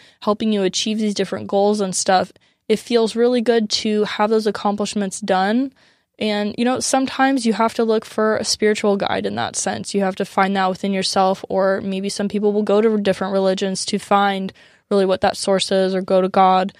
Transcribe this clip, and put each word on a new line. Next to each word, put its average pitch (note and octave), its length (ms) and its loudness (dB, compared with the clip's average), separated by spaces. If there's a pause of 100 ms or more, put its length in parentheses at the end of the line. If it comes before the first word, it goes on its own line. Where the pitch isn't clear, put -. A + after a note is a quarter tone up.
(200)
helping G#3+ 320 0
you G3+ 100 2
achieve G#3 360 -2
these G#3 160 -2
different G3 340 -4
goals G3+ 320 2
and F#3+ 140 -2
stuff, F#3 380 0 (360)
it G#3+ 100 2
feels A3+ 380 0
really A#3+ 240 2
good A#3 300 2
to G#3+ 340 0
have G#3+ 260 -2
those A3 160 2
accomplishments G3+ 720 -2
done. G#3 520 0 (460)
And, G#3 400 -2
you A#3+ 60 0
know, B3 160 0
sometimes C4+ 680 0
you A3 80 2
have A3+ 200 0
to A#3 100 0
look A3 200 0
for G#3+ 320 0
a - 80 -4
spiritual G#3 520 0
guide G3 300 -2
in G3 100 -4
that A2+ 200 -4
sense. - 380 -6
You G3 80 0
have F#3+ 140 -2
to G3 100 -4
find G3 300 0
that F#3+ 120 0
within G3 240 -4
yourself, F#3+ 560 0
or F#3+ 320 0
maybe G3 300 -6
some G3+ 180 -4
people G#3 240 0
will G#3 100 0
go G3+ 180 2
to A3 180 2
different G3 340 -2
religions F#3+ 540 0
to G#3 120 -4
find G3 540 0 (380)
really G3 160 2
what F#3+ 160 0
that - 160 0
source G3 340 0
is, F#3+ 220 2
or F#3 80 -2
go F#3+ 180 2
to F#3 80 0
God F#3 520 2